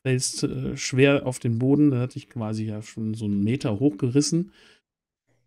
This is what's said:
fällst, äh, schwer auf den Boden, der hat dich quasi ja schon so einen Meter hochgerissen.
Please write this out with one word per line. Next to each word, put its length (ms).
fällst, 400
äh, 340
schwer 480
auf 140
den 200
Boden, 320
der 100
hat 140
dich 140
quasi 360
ja 160
schon 320
so 120
einen 180
Meter 360
hochgerissen. 720